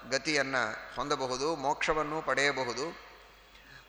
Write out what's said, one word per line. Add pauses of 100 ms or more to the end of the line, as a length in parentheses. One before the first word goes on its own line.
(120)
ಗತಿಯನ್ನು
ಹೊಂದಬಹುದು,
ಮೋಕ್ಷವನ್ನು
ಪಡೆಯಬಹುದು. (920)